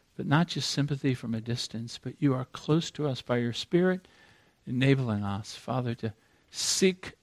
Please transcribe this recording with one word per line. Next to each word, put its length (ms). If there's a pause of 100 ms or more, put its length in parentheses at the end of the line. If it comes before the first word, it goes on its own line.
(160)
but 80
not 220
just 240
sympathy 440
from 200
a 60
distance, 600
but 200
you 120
are 200
close 400
to 160
us 140
by 160
your 140
Spirit, 540 (600)
enabling 560
us, 320
Father, 400
to 160 (400)
seek 720